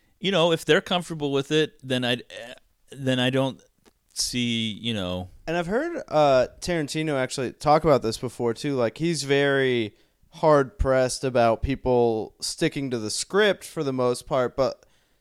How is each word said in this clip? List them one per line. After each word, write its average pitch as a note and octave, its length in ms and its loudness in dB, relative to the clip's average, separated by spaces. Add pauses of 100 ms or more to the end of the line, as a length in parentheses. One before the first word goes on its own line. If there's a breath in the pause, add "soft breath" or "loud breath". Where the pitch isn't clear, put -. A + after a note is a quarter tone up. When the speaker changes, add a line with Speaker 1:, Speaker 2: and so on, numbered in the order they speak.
(200)
Speaker 1:
you F#3+ 120 -2
know, F3 220 2
if D#3+ 100 -4
they're D#3 180 4
comfortable E3 500 -4
with C#3 200 -2
it, D#3 220 0 (100)
then B2+ 220 -2
I, B2 140 -2 (720)
then C3 280 -2
I B2+ 120 0
don't C3 280 -2 (540)
see, A#2 580 -2
you A2 220 -6
know. F#2 360 -4 (180)
Speaker 2:
And E3 100 -2
I've F3 100 -2
heard, D4 400 -4
uh, C#3 400 4 (140)
Tarantino D#3 540 -2
actually B2+ 380 -2
talk D3+ 300 4
about C#3 200 4
this A2+ 140 -2
before, A#2 360 -4
too. C#3+ 220 -6
Like, A#2 240 -2
he's D#3+ 240 -2
very C3+ 720 2 (480)
hard-pressed C3+ 800 2
about A#2+ 400 2
people A#2+ 800 0
sticking C#3+ 500 -4
to B2 80 -4
the G#2+ 100 -6
script G3 540 0
for - 200 -8
the C3+ 100 -2
most B2 340 0
part, B2+ 300 0
but - 280 -2 (360)